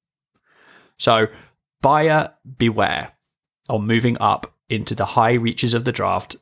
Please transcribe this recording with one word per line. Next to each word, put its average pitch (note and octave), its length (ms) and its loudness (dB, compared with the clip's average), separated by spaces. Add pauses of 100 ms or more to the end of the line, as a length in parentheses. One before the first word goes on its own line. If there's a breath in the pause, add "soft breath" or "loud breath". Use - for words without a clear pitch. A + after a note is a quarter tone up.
(960 soft breath)
So A2 300 2 (560 loud breath)
buyer D3+ 500 2 (240)
beware G#2+ 560 -2 (560)
on G#2+ 180 -2
moving A2+ 320 2
up - 360 -2 (160)
into A2 240 -4
the G#2 100 -2
high A#2 300 2
reaches A#2 400 -2
of A#2 100 -2
the B2 80 -2
draft F#2+ 500 -4